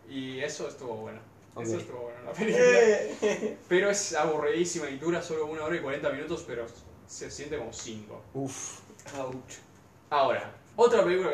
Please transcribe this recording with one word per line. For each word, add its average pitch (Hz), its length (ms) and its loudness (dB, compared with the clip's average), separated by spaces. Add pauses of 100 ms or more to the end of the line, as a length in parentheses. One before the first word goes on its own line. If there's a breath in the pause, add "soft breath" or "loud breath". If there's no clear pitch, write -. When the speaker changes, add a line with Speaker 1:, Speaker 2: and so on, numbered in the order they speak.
Speaker 1:
Y 131 320 -8
eso 147 280 -6
estuvo 117 280 -10
bueno. 107 240 -12 (400)
Eso 117 140 -2
Speaker 2:
Ok. 113 80 -4
Speaker 1:
estuvo 123 180 -12
bueno - 180 -10
en - 80 -16
la - 60 -8
película. 175 340 4
Speaker 3:
Eh. 214 960 4
<laughs> - 60 -18
Speaker 1:
Pero 190 220 4
es 196 240 -2
aburridísima 156 760 0
y 135 80 -8
dura 165 240 0
solo 156 240 -2
una 156 180 -6
hora 165 120 -2
y 147 40 -4
cuarenta 143 300 -2
minutos, 151 360 -6
pero 117 200 -6 (400)
se - 240 -12
siente 143 280 -8
como 113 140 -8
cinco. 110 500 -12 (120)
Speaker 2:
Uf. - 460 -8 (360)
Speaker 3:
Ouch. 127 420 -10 (520)
Speaker 1:
Ahora, 135 400 2 (240)
otra 226 300 8
película 180 280 2